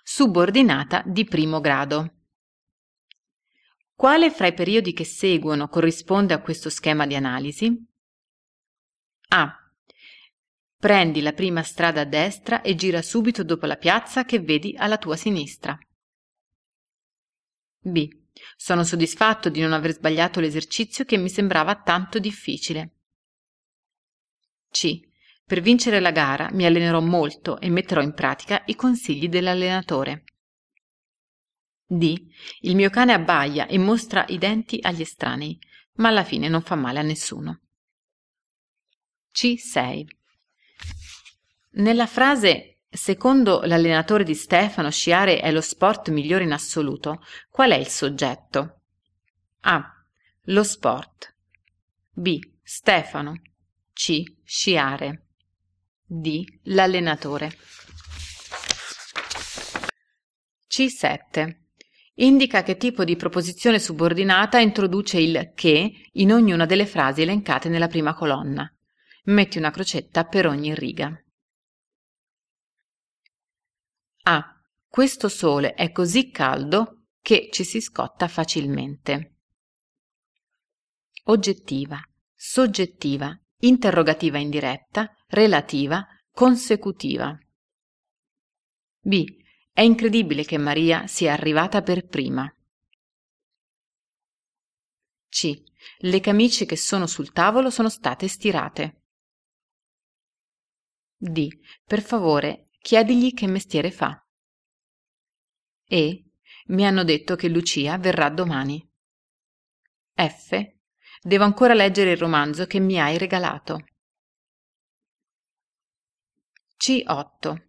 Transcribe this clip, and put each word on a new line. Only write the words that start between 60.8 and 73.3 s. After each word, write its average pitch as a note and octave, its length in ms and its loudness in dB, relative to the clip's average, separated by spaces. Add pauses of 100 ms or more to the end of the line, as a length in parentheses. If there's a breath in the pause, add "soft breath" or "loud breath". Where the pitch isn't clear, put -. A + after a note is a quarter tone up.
sette. D#3 760 -4 (500 soft breath)
Indica B3+ 480 4
che F#3 140 -2
tipo A#3+ 260 -2
di E3+ 140 0
proposizione F3+ 600 0
subordinata F#3 800 2
introduce G3+ 600 2
il E3 340 0
che E3+ 600 2
in G3 180 4
ognuna G3 340 4
delle G3 200 2
frasi D3 360 -2
elencate E3+ 460 0
nella E3+ 220 2
prima D#3+ 240 0
colonna. C#3+ 600 -4 (520 soft breath)
Metti G3+ 320 2
una D#3 140 -2
crocetta E3+ 520 -4
per F3+ 240 2
ogni D3 260 -2
riga. D3 400 -8 (3000)